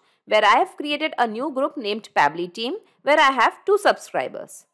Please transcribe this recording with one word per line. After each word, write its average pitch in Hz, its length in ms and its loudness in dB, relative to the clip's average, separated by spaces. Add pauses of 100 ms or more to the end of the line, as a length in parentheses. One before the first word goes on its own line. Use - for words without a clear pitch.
(240)
where 214 200 2
I 214 140 6
have 370 180 -2
created 294 420 -4
a 240 80 2
new 233 260 -6
group 269 240 -4
named 214 400 -8
Pabbly 170 360 0
Team 247 240 -8 (260)
where 294 180 2
I 277 100 6
have 254 340 0
two 392 140 2
subscribers. - 960 -4